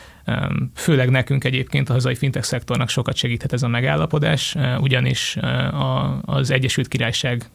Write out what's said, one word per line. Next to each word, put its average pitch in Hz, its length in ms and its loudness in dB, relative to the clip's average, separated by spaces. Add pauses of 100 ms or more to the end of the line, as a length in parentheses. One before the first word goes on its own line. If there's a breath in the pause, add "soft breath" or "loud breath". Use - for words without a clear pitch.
(240 loud breath)
Öm, - 500 -2
főleg 127 360 2
nekünk 131 340 2
egyébként 127 440 0
a - 40 0
hazai 127 220 2
fintech 127 300 -2
szektornak 123 440 -2
sokat - 280 -2
segíthet 120 360 -2
ez 127 100 0
a 120 60 2
megállapodás, 147 840 0
ö, 127 220 0
ugyanis, 127 640 0
ö, 123 60 -2
a, 131 800 0
az 135 260 0
Egyesült 131 380 0
Királyság 120 540 -2 (120)